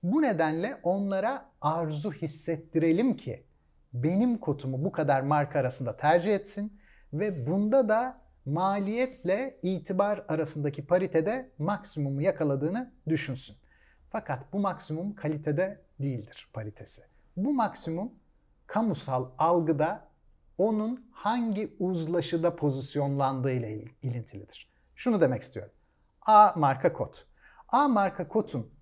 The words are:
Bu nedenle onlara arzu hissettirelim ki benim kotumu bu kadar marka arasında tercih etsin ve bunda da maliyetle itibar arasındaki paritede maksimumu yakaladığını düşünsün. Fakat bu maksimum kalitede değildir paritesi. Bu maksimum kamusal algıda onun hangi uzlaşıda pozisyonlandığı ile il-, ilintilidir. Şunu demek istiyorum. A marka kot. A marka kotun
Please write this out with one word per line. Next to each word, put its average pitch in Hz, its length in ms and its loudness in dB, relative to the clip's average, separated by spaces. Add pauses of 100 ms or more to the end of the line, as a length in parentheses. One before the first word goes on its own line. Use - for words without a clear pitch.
Bu 233 200 2
nedenle 170 600 0
onlara 196 680 -2 (100)
arzu 151 520 -2
hissettirelim 165 1040 0
ki - 280 -10 (480)
benim 190 460 2
kotumu 135 460 -4
bu 135 80 -2
kadar 143 280 2
marka 147 380 0
arasında 127 380 -2
tercih 170 380 4
etsin 202 460 -6 (320)
ve 160 340 -4
bunda 208 420 4
da 240 320 0 (260)
maliyetle 202 1160 -2
itibar 202 680 -2
arasındaki 147 580 -4
paritede 185 720 0
maksimumu 147 640 -4
yakaladığını 165 720 0 (160)
düşünsün. - 480 -4 (540)
Fakat 139 420 -6
bu 196 60 -4
maksimum 190 560 -4
kalitede 156 680 -2 (220)
değildir 123 500 -8
paritesi. 107 500 -12 (340)
Bu 214 160 0
maksimum 208 600 -2 (540)
kamusal 139 600 0 (120)
algıda 165 680 2 (500)
onun 220 540 0
hangi 220 680 -2
uzlaşıda 170 800 0
pozisyonlandığı 139 960 0
ile 117 200 -4
il-, 107 180 -10 (120)
ilintilidir. 120 720 -10 (220)
Şunu 226 260 0
demek 123 220 2
istiyorum. - 300 -12 (540)
A 214 300 10
marka 143 360 2
kot. - 340 -8 (420)
A 285 200 4
marka 196 400 0
kotun 151 420 -2 (120)